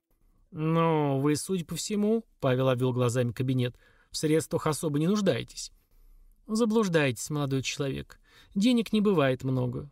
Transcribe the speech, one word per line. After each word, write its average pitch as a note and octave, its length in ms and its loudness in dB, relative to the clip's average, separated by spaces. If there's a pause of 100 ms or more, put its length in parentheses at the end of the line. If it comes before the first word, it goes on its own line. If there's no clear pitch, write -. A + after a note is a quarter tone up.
(560)
«Но D#3 600 2
вы, D3 160 2
судя F3 300 -4
по E3+ 100 -10
всему», — G#3 500 -2 (160)
Павел C3 280 2
обвёл B2+ 240 0
глазами A#2+ 400 0
кабинет, — B2+ 440 -2 (340)
«в - 60 -14
средствах D#3 520 0
особо D3 320 -2
не E3 80 2
нуждаетесь». F#3+ 640 -2 (760)
«Заблуждаетесь, G#3 840 0
молодой C#3 340 -2
человек. C#3 580 -8 (340)
Денег A3+ 380 2
не A3 80 2
бывает C#3+ 420 2
много. C3 500 -2